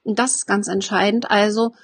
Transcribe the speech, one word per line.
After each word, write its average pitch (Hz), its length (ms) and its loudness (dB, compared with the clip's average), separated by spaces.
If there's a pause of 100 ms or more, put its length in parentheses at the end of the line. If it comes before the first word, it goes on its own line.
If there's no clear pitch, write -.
und 214 160 -2
das 254 180 0
ist - 100 -6
ganz 202 220 0
entscheidend. 196 600 0
Also 214 540 2